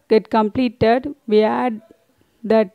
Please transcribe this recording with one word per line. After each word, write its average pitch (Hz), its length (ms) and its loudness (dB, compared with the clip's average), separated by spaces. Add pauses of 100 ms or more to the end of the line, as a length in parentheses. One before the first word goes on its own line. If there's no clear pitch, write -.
get 220 220 0
completed, 233 840 -2 (100)
we 214 160 2
add 226 400 -2 (600)
the 220 320 2